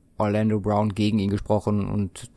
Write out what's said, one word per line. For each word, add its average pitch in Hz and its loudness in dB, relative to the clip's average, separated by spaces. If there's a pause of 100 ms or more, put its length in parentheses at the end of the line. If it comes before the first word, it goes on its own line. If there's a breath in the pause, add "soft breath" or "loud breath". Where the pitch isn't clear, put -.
(160)
Orlando 107 2
Brown 104 0
gegen 107 2
ihn 98 2
gesprochen 104 0
und 101 -6